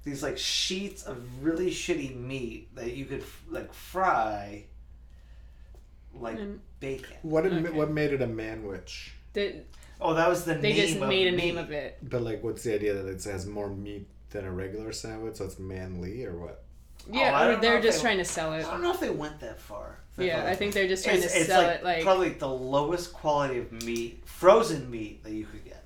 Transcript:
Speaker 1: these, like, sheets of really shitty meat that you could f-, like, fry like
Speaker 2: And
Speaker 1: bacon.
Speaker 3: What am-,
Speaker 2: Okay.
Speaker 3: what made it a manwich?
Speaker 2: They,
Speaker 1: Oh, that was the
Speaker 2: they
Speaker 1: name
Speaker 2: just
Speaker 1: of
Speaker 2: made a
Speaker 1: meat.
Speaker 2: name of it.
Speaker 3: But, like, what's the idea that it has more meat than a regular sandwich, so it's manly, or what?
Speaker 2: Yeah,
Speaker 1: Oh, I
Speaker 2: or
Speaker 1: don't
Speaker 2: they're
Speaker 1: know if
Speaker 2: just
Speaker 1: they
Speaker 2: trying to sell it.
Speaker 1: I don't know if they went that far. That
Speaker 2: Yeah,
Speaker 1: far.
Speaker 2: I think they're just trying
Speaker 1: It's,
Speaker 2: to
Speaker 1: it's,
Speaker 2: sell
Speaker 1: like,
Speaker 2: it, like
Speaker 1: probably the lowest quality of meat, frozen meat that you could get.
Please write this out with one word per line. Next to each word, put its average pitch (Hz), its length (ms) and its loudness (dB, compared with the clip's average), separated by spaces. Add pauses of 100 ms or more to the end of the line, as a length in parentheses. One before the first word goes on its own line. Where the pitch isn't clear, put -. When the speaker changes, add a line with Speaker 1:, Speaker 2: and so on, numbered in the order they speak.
Speaker 1:
these, 143 180 -6
like, - 160 -2
sheets - 640 -2
of - 140 -10 (260)
really 165 280 2
shitty 139 440 -4
meat 120 600 -8
that 123 180 -6
you 135 120 -8
could 131 160 -8
f-, - 280 -16
like, - 240 -8
fry 110 920 0 (1500)
like 117 220 -8
Speaker 2:
And 147 220 -8 (200)
Speaker 1:
bacon. 135 440 -8
Speaker 3:
What 156 220 4
am-, 170 200 4
Speaker 2:
Okay. 165 100 -2
Speaker 3:
what 151 140 2
made 151 240 2
it 127 80 2
a 120 60 2
manwich? 110 840 -8 (240)
Speaker 2:
They, 202 280 -2 (400)
Speaker 1:
Oh, 160 140 2
that 165 120 6
was 175 160 4
the 165 120 0
Speaker 2:
they 208 180 4
Speaker 1:
name - 20 6
Speaker 2:
just 185 220 4
Speaker 1:
of 185 100 0
Speaker 2:
made 190 200 6
a 180 40 6
Speaker 1:
meat. 175 60 2
Speaker 2:
name 170 200 2
of 151 140 -6
it. 143 320 -6
Speaker 3:
But, 123 200 -2
like, 110 200 -4
what's 110 200 -4
the 113 120 0
idea 104 180 2
that 95 160 -2
it 92 140 -8
has 95 240 -6
more 104 220 -4
meat 101 360 -8 (260)
than 101 140 -6
a 95 60 -6
regular 101 400 -6
sandwich, 110 460 -8
so 98 80 -6
it's 87 120 -10
manly, 92 680 -8
or 92 120 -8
what? - 260 -12 (460)
Speaker 2:
Yeah, 254 220 4
Speaker 1:
Oh, - 40 2
I - 120 6
Speaker 2:
or 240 60 6
Speaker 1:
don't 214 80 2
Speaker 2:
they're 233 120 6
Speaker 1:
know - 40 6
if 202 60 2
Speaker 2:
just 220 160 6
Speaker 1:
they - 40 0
Speaker 2:
trying 214 140 4
to 175 80 0
sell 160 280 -2
it. 160 120 -2
Speaker 1:
I 165 60 -6
don't 170 120 -4
know 349 80 4
if - 80 0
they 262 100 -2
went 151 300 -4
that - 200 -12
far. - 380 -12 (200)
That 185 80 0
Speaker 2:
Yeah, 160 160 2
Speaker 1:
far. 143 80 0
Speaker 2:
I 190 60 2
think 202 180 0
they're 196 160 4
just 190 160 0
trying 196 180 6
Speaker 1:
It's, 175 100 0
Speaker 2:
to 185 60 4
Speaker 1:
it's, 160 80 4
Speaker 2:
sell 185 160 8
Speaker 1:
like, 170 140 4
Speaker 2:
it, - 60 -6
like 165 200 2
Speaker 1:
probably 185 260 6
the 139 200 -4
lowest 143 640 0
quality 143 460 2
of 113 120 -6 (120)
meat, 117 420 -2
frozen 165 680 6
meat 107 320 -8
that 110 80 -10
you 107 140 -4
could - 180 -14
get. - 220 -18